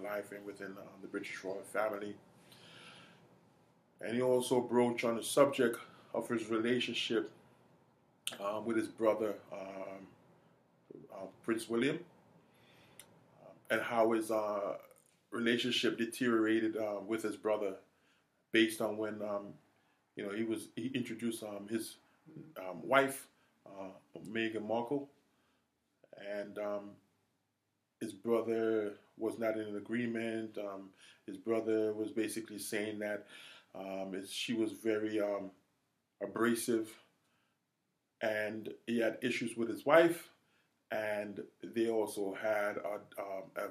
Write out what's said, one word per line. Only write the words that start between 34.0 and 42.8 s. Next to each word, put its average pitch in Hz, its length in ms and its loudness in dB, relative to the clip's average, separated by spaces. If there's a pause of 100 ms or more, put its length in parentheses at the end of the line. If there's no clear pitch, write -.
it, 98 140 -6
she - 260 -4
was 110 200 2
very, 107 480 0
um, 101 300 -2 (720)
abrasive, 110 680 2 (1300)
and 107 520 -2 (140)
he 117 120 2
had 113 220 2
issues 120 340 0
with 117 140 -2
his 98 160 -4
wife, 165 460 6 (600)
and 104 520 -2 (200)
they 113 240 0
also 104 540 0
had 104 360 0
a, 104 440 -6